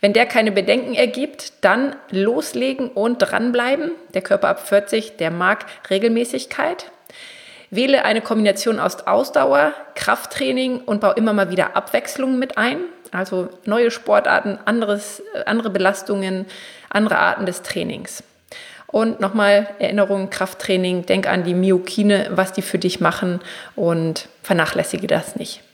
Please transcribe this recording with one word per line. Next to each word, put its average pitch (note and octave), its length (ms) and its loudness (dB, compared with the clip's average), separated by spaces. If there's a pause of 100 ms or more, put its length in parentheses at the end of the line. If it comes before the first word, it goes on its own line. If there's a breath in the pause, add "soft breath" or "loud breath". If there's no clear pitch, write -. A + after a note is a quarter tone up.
Wenn G3+ 100 4
der A#3 140 6
keine A3 260 2
Bedenken A3+ 420 0
ergibt, B3 580 -2 (100)
dann A#3+ 340 2 (140)
loslegen B3+ 800 -2
und A#3 280 0
dranbleiben. B3 720 0 (200)
Der F#3+ 80 -2
Körper G3 280 0
ab - 200 -4
vierzig, G#3+ 480 0
der E3 140 -2
mag F3+ 340 0 (240 loud breath)
Regelmäßigkeit. A#3 1000 -2 (800 loud breath)
Wähle B3+ 340 2
eine A3 160 2
Kombination G#3+ 580 0
aus - 280 -2
Ausdauer, C#4 680 4 (220)
Krafttraining B3+ 840 -2
und G#3 200 -2
bau G#3 120 4
immer A3 200 2
mal G3 180 2
wieder F3+ 260 0
Abwechslung C4 600 -2
mit B3+ 200 -4
ein. B3 200 0 (320)
Also F#3 380 -4 (160)
neue A#3 260 2
Sportarten, - 760 2
anderes, G#3 560 -2 (120)
äh, - 120 -6
andere A3 240 -2
Belastungen, F#3+ 760 -2 (460 loud breath)
andere G#3 260 2
Arten F#3 300 2
des F#3 160 -6
Trainings. - 600 -8 (640 loud breath)
Und A3 340 0
nochmal G3+ 480 4 (100)
Erinnerung, G3 520 0
Krafttraining, F#3 760 -2
denk F#3+ 200 2
an F3+ 180 0
die F3 100 0
Myokine, F#3+ 760 2
was F#3 220 0
die G3 100 -4
für - 160 -2
dich F3+ 220 -2
machen F3 400 0 (340 loud breath)
und E3 540 0 (140)
vernachlässige - 640 0
das - 300 -2
nicht. - 240 -10 (120)